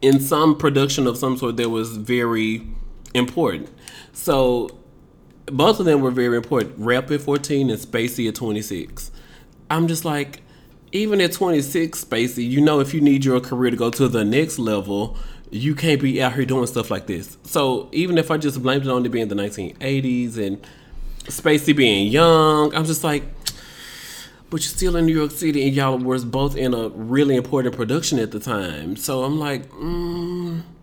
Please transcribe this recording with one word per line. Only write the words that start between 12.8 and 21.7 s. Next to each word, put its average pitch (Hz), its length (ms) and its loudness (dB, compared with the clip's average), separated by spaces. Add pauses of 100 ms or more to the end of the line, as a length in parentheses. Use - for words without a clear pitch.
if 139 140 0
you 160 60 2
need 139 240 4
your 127 160 4
career 127 300 0
to 117 60 -2
go 117 140 0
to 127 180 2
the 110 160 2
next 143 340 0
level, 104 580 -2 (340)
you 139 240 -2
can't 147 260 2
be 135 220 0
out 127 120 0
here 135 100 0
doing 127 220 0
stuff 117 240 -4
like 92 160 -4
this. 90 380 -8
So 135 480 0
even 170 260 0
if 165 120 0
I 160 60 0
just 139 260 -2
blamed 135 240 2
it 135 40 0
on 123 160 2
it - 40 0
being 113 180 -2
the 101 60 -4
nineteen 101 460 -6
eighties 127 580 -2
and 101 260 -4 (600)
Spacey 151 500 2